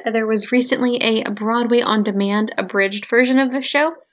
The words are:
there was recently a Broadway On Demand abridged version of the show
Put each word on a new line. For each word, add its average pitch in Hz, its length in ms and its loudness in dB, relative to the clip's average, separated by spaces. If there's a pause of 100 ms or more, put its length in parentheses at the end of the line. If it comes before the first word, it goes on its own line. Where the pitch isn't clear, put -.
there 226 200 0
was 214 280 -2
recently 247 480 0
a 220 300 0
Broadway 233 500 0
On 220 200 2
Demand 202 560 -2
abridged 196 500 -2
version 254 320 4
of 269 120 2
the 262 100 -4
show 302 320 0 (200)